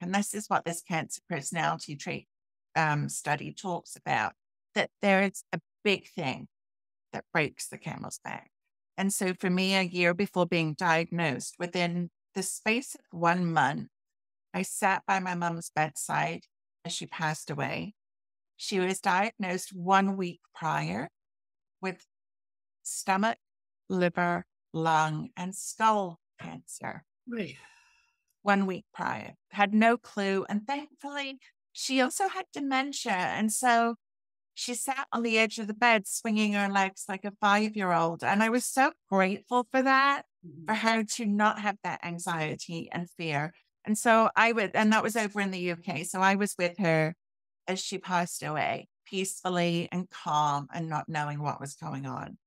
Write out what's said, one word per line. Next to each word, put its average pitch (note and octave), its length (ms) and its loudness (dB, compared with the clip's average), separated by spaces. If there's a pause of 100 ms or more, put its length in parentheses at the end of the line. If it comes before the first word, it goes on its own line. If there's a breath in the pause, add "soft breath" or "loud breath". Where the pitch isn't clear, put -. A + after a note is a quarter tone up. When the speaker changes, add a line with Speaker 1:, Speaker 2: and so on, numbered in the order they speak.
Speaker 1:
And F3+ 120 -4
this G3+ 200 0
is G#3+ 160 -8
what F3+ 160 2
this E3+ 160 -4
cancer D#3 480 -6
personality D#3+ 680 -4
trait, D3 320 -10 (480)
um, D3 320 2
study D3 460 -4
talks - 420 -8
about, A#2 380 -2 (420)
that - 160 0 (100)
there G3 220 4
is F#3+ 200 -4 (100)
a E3+ 80 -6 (220)
big G3 260 0
thing D3+ 400 -6 (640)
that - 180 -8
breaks - 360 -2
the - 100 -14
camel's - 440 -10
back. - 300 -12 (460)
And F#3+ 160 0
so F#3 200 0
for F#3 160 -2
me, F#3+ 260 2
a F#3+ 80 4
year F3 300 2
before F3+ 320 2
being E3 280 0
diagnosed, E3 840 0
within F3 540 -2 (240)
the F#3+ 80 -4
space A3+ 500 -2
of - 160 -16
one E3+ 420 2
month, D3+ 380 2 (640)
I F#3 80 -2
sat - 460 0
by F#3+ 120 2
my F#3 140 -4
mum's E3+ 420 -4
bedside D#3 680 -2 (440)
as F3 80 -6
she E3 140 -8
passed - 420 -4
away. C#3+ 460 -6 (600)
She - 240 -4
was F#3 200 0
diagnosed F#3+ 720 -2
one F#3+ 440 2
week F3 240 -6 (120)
prior E3 560 -4 (720)
with F#3 240 -8 (800)
stomach, G3+ 560 0 (500)
liver, F3 560 2 (260)
lung, D#3 640 2
and F3+ 200 -8
skull G#3 640 0 (200)
cancer. - 640 -12 (240)
Speaker 2:
Right. G3+ 280 -8 (880 soft breath)
Speaker 1:
One G3 240 4
week F#3+ 260 -6
prior. - 420 -4 (160)
Had G3+ 220 2
no A3+ 240 6
clue. G3 520 -2
And G#3 160 -2
thankfully, C#4+ 760 -8 (320 soft breath)
she C4 300 2
also F4 260 2
had F#4 260 -6
dementia. C#4 580 -2
And F3+ 400 0
so A#3 440 4 (580)
she - 200 -6
sat C4+ 380 -4
on A#3 100 0
the A3+ 160 2
edge A3 220 2
of G#3 80 -6
the G#3+ 80 -6
bed, A3 320 4
swinging G#3+ 460 0
her G3+ 140 2
legs G3 400 0
like F#3+ 180 -8
a G3 140 -6
five-year-old. G3+ 840 2
And F#3+ 180 4
I A3+ 80 4
was A#3+ 160 2
so C#4 280 2 (160)
grateful G3 600 2
for C4 100 2
that, C4+ 440 4 (200)
Speaker 3:
Mm-hmm. D#3 220 -18
Speaker 1:
for G#3+ 80 2
her A3+ 280 2
to A3+ 220 -4
not G#3 340 2
have G#3 240 -2
that F3 220 -6
anxiety E3 840 -6
and F3 180 -8
fear. D#3 440 -4 (300 soft breath)
And G#3+ 140 -2
so A3+ 380 4
I A3+ 160 6
would, A3 240 0
and G#3+ 180 6
that A3 80 4
was A3 140 -2
over G#3 260 -2
in G3 80 0
the F#3+ 100 -6
U F3 160 -2
K. E3+ 280 -6
So F#3 180 -4
I G3 140 6
was G3+ 240 0
with F3 180 0
her D#3+ 380 2 (520)
as F#3+ 140 -2
she - 160 -6
passed F3 460 -4
away, - 440 -2 (200)
peacefully F3 840 -2
and F3 180 -4
calm D3 600 0
and E3 160 -6
not D3+ 220 -4
knowing D3 320 -4
what D3 180 -4
was C#3+ 140 -12
going C#3 320 -8
on. C3 420 -8